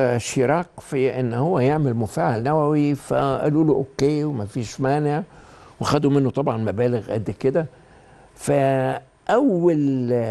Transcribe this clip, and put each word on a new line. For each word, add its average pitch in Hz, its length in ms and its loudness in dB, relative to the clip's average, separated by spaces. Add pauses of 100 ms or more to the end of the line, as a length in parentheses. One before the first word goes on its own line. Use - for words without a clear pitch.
(180)
شيراك 135 500 0 (140)
في 131 400 -2
إن 120 140 -2
هو 151 240 0
يعمل 139 360 2
مفاعل 117 480 -2
نووي، 147 520 2
فقالوا 139 680 0
له: 151 80 4
"أوكي"، 143 520 0
ومفيش 120 560 -6
مانع، 147 420 0 (580)
وخدوا 143 300 2
منه 139 200 2
طبعًا 139 260 -2
مبالغ 110 560 -2
قد 107 180 -4
كده. 147 360 -2 (720)
فأول 139 1700 0 (200)